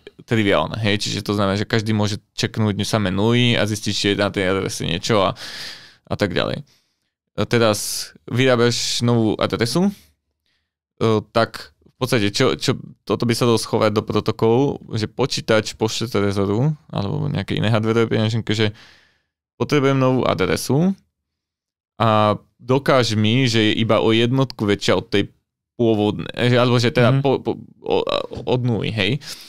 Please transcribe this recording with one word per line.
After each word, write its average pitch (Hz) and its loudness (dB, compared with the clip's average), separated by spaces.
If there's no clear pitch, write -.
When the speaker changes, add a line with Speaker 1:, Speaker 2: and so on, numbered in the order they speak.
Speaker 1:
triviálne, 101 0
hej? 104 0
Čiže 107 -4
to 104 -2
znamená, 98 0
že 104 -4
každý 110 -2
môže 104 0
čeknúť 107 -2
samé 101 -2
nuly 117 2
a 101 0
zistiť, 107 -6
či - -4
je 101 2
na 98 0
tej 95 0
adrese 95 -2
niečo 95 -2
a, 92 0
a - -10
tak 101 -2
ďalej. 58 -2
A - -2
teraz - 0
vyrábaš 120 0
novú 117 2
adresu, 131 0
e, 110 0
tak - -2
v - -20
podstate, 117 -2
čo, 101 0
čo, 98 -2
toto - -2
by 117 2
sa 131 -2
dalo 117 4
schovať 110 0
do 107 0
protokolu, 113 0
že 107 -4
počítač - -2
pošle 110 -4
Trezoru 101 0
alebo 101 -4
nejaké 98 -4
iné 101 0
hardwareové 113 2
peňaženke, 110 -2
že 107 0
potrebujem 135 0
novú 131 2
adresu 123 0
a 107 2
dokáž 127 0
mi, 110 2
že 113 2
je 107 2
iba 107 2
o 98 2
jednotku 120 0
väčšia 101 0
od 95 -2
tej 101 0
pôvodnej, 107 0
že, 123 0
alebo 123 4
že 123 2
teda 123 4
Speaker 2:
Mhm. 135 2
Speaker 1:
po, 135 0
po, - -4
o-, - -2
od 123 0
nuly, 101 -2
hej. 110 -2